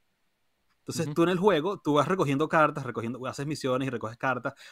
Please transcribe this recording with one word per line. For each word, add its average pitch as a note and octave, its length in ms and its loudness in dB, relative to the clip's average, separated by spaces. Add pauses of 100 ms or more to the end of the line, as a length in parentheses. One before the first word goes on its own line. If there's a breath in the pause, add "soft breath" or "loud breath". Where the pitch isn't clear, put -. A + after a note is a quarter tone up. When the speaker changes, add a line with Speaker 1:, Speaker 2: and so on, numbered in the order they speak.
(800)
Speaker 1:
Entonces D3 280 -6
Speaker 2:
Ujú. D3 60 -6
Speaker 1:
tú E3+ 80 4
en E3+ 80 4
el F#3 80 2
juego, F#3 420 2
tú D3 140 2
vas C#3+ 120 4
recogiendo D3+ 420 0
cartas, D3+ 360 2
recogiendo, A#2 420 -6
haces C#3 200 -8
misiones C3+ 420 -2
y - 20 -6
recoges A2+ 280 -8
cartas, B2+ 340 -4 (200 soft breath)